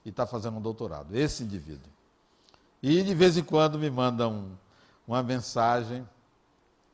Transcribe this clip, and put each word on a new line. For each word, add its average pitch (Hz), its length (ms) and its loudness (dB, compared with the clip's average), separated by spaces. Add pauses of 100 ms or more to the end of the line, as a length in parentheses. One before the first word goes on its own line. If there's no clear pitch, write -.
e 107 80 -12
tá 123 140 -2
fazendo 113 320 -6
um 107 40 -8
doutorado. 98 540 -8
Esse 139 260 -2
indivíduo. 78 480 -10 (920)
E 156 200 4
de 196 120 0
vez 175 240 6
em 165 40 2
quando 156 360 2
me 151 100 0
manda 123 400 0
um, 101 260 -6 (540)
uma 123 140 0
mensagem 120 840 0 (880)